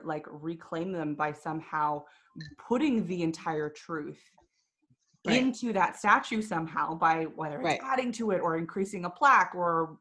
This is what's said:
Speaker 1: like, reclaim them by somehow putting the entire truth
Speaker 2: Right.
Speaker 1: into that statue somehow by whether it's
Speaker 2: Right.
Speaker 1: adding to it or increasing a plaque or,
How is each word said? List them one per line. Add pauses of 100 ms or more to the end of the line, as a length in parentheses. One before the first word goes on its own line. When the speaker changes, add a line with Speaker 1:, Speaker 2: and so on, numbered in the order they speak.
Speaker 1:
like,
reclaim
them
by
somehow (680)
putting
the
entire
truth (1040)
Speaker 2:
Right.
Speaker 1:
into
that
statue
somehow
by
whether
it's
Speaker 2:
Right.
Speaker 1:
adding
to
it
or
increasing
a
plaque
or,